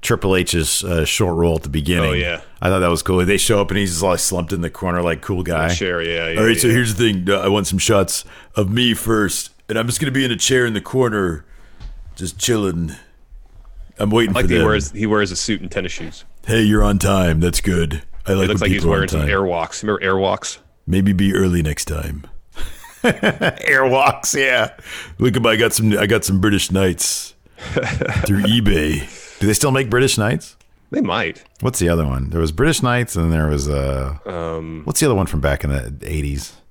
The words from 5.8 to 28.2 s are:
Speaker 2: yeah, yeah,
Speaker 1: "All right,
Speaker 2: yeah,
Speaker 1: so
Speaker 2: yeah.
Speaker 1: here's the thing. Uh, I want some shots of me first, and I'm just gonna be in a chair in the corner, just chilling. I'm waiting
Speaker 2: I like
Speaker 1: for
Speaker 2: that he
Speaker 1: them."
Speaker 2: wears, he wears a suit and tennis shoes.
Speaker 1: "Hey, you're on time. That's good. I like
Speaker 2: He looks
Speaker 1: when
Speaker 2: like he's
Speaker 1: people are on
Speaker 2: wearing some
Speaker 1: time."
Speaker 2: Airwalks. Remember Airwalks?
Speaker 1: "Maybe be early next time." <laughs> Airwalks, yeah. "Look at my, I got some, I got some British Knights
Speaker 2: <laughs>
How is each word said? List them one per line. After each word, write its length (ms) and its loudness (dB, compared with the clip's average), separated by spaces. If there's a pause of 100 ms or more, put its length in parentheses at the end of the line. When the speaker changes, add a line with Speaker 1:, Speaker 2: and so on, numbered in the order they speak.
Speaker 2:
yeah, 280 -4
yeah, 100 -4
Speaker 1:
"All 60 4
right, 100 4
Speaker 2:
yeah, 60 -4
Speaker 1:
so 60 2
Speaker 2:
yeah. 60 4
Speaker 1:
here's 220 2
the 160 2
thing. 180 -2
Uh, 100 2
I 80 0
want 200 2
some 100 -2
shots 460 2 (320)
of 160 0
me 220 2
first, 560 0 (180)
and 100 -2
I'm 80 -2
just 140 -2
gonna 100 -2
be 140 0
in 80 0
a 40 -2
chair 300 2
in 80 -2
the 60 -2
corner, 640 0 (720)
just 220 -10
chilling. 540 -2 (1080)
I'm 100 0
waiting 240 2
Speaker 2:
I 60 0
like 40 0
Speaker 1:
for 40 4
Speaker 2:
that 60 2
he 40 4
Speaker 1:
them." 80 4
Speaker 2:
wears, 260 0
he 140 -4
wears 240 2
a 60 -6
suit 240 -4
and 100 -10
tennis 220 -6
shoes. 320 -12 (220)
Speaker 1:
"Hey, 160 2
you're 220 4
on 140 4
time. 420 2
That's 200 2
good. 420 -2 (240)
I 80 0
like 80 2
Speaker 2:
He 60 2
looks 120 0
Speaker 1:
when 100 2
Speaker 2:
like 20 -
he's 100 0
Speaker 1:
people 80 2
are 40 2
on 40 2
Speaker 2:
wearing 100 0
some 120 -2
Speaker 1:
time." 100 0
Speaker 2:
Airwalks. 520 -2
Remember 220 -2
Airwalks? 540 0 (300)
Speaker 1:
"Maybe 240 2
be 220 2
early 280 2
next 240 -2
time." 380 -8 (800)
<laughs> 0 -
Airwalks, 1400 2
yeah. 360 2 (440)
"Look 180 2
at 60 0
my, 100 4
I 40 4
got 160 4
some, 260 2
I 80 2
got 180 2
some 160 2
British 300 2
Knights 640 0 (120)
Speaker 2:
<laughs> 100 -20 (680)